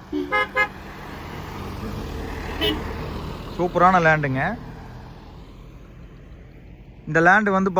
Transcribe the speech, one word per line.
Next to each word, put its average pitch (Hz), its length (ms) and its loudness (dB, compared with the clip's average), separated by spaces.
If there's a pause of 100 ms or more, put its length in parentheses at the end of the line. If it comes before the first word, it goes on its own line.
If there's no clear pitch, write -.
(3500)
சூப்பரான 175 500 6
லேண்டுங்க. 143 360 4 (2750)
இந்த 156 220 4
லேண்டு 202 300 6
வந்து 190 220 2